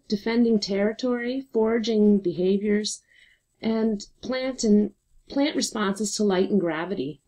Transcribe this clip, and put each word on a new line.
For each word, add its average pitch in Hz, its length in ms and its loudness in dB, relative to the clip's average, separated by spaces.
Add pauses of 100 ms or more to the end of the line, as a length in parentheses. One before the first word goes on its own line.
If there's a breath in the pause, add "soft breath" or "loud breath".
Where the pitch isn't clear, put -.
defending 226 520 2
territory, 240 960 -2
foraging 220 640 4
behaviors, 196 880 0 (580 soft breath)
and 220 460 -2 (140)
plant 254 420 -6
and, 208 320 4 (340)
plant 285 260 0
responses 208 600 -2
to 214 80 0
light 190 260 2
and 202 100 2
gravity. 170 680 -4